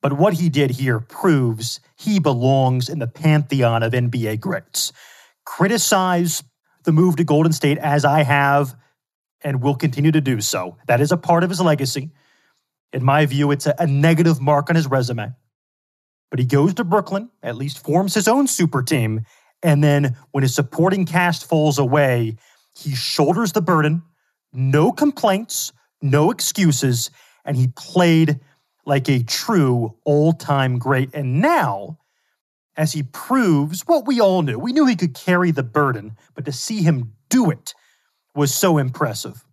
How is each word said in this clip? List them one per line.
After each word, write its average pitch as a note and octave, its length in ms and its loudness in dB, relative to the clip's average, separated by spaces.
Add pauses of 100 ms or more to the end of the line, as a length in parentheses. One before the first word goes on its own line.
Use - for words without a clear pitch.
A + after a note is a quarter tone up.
But C#3 120 -2
what F3 200 2
he E3 160 0
did C#3 200 0
here B2 300 -2
proves A#2+ 800 -2 (180)
he G#3 220 0
belongs C3 680 0
in D#3+ 100 -8
the A#2 80 -6
pantheon C3+ 760 0
of A2+ 120 -2
N B2 160 0
B A#2 180 -4
A G#2+ 100 -4
greats. - 540 -8 (540)
Criticize F#3 1000 0 (400)
the E3+ 80 0
move E3 240 4
to E3 80 0
Golden D#3+ 280 2
State, D3+ 280 0
as D3 260 0
I D3 160 4
have C#3+ 540 2 (680)
and C3+ 220 -4
will C#3 120 0
continue D3 360 0
to D#3 100 4
do B2+ 200 -2
so. F#2 360 -6 (100)
That A#2+ 140 2
is D3 100 2
a F#3 60 0
part E3+ 260 2
of F3+ 60 -2
his F3+ 120 -4
legacy. D3 500 -2 (800)
In B2+ 100 -4
my C#3+ 220 4
view, C#3+ 240 0
it's C#3 160 -2
a, D3 140 0
a E3+ 80 0
negative D#3 520 2
mark D3 300 0
on E3+ 60 0
his E3 100 0
resume. B2 480 -4 (960)
But - 100 -4
he B2+ 60 2
goes C#3+ 300 2
to A#3+ 80 -4
Brooklyn, G3 480 -2 (100)
at B2 140 -8
least C#3 280 -10
forms F3+ 300 0
his G3 140 0
own C4+ 180 4
super D#3 380 0
team, A2+ 380 -2 (420)
and D3 200 4
then C#3+ 320 2 (160)
when C#3 120 -2
his B2+ 100 0
supporting F#3 520 0
cast E3 420 -2
falls D3+ 320 0
away, B2+ 560 0 (400)
he D3 180 -8
shoulders E3 600 -2
the G#3+ 80 0
burden, D#3+ 420 0 (500)
no C#3 380 2
complaints, A#3 800 -2 (280)
no D3 300 2
excuses, C#3 800 0 (340)
and C#3+ 140 -4
he B2+ 180 2
played E3 640 2 (480)
like C#3 220 0
a B2+ 140 2
true B2 800 0
all-time D3 760 0
great. C3 380 -2
And C#3 260 -2
now, D#3 560 -2 (800)
as D#3 160 -2
he D#3 80 -4
proves E3+ 840 0
what E4 180 2
we C4 140 0
all F#3 240 4
knew, C3+ 160 -4
we A#3 140 -6
knew D4+ 120 4
he A#3+ 100 2
could D#3+ 200 -2
carry F3+ 340 0
the C#3+ 140 0
burden, A2+ 520 -2 (200)
but - 100 -12
to D3 60 -8
see G3+ 320 -4
him C3 300 0 (160)
do A#3 200 2
it - 240 -8 (600)
was C#3+ 180 0
so F3 240 2
impressive. B2 760 -6